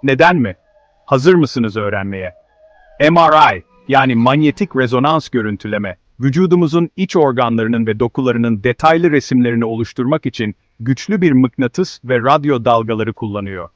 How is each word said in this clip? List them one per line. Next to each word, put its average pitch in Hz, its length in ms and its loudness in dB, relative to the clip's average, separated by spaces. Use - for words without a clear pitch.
Neden 147 340 2
mi? 104 200 -2
Hazır 139 280 4
mısınız 123 420 0
öğrenmeye? 98 580 -6
M 165 200 4
R 156 360 4
I, 90 60 -14
yani 131 260 2
manyetik 143 640 0
rezonans 131 520 0
görüntüleme, 104 680 -6
vücudumuzun 170 760 0
iç 185 200 -4
organlarının 117 720 0
ve 107 140 -4
dokularının 117 640 -2
detaylı 160 460 2
resimlerini 123 540 0
oluşturmak 117 640 -4
için 113 280 -6
güçlü 135 400 -4
bir 170 120 2
mıknatıs 131 720 -2
ve 123 140 -2
radyo 139 460 0
dalgaları 113 480 0
kullanıyor. 101 640 -10